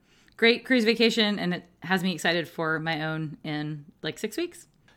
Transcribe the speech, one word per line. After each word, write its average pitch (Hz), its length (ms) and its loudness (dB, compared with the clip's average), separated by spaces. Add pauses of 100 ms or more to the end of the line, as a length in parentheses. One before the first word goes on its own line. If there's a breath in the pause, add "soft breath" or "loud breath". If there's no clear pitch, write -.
(380 soft breath)
great 233 260 4
cruise 247 200 4
vacation, 226 540 4
and 175 160 -2
it 170 100 -8 (180)
has 175 200 0
me 185 100 0
excited 170 360 0
for 160 320 -2
my 160 240 -4
own 156 400 -6
in, 151 400 -6 (180)
like, 160 160 -6
six - 200 -6
weeks. 349 280 -8 (300 soft breath)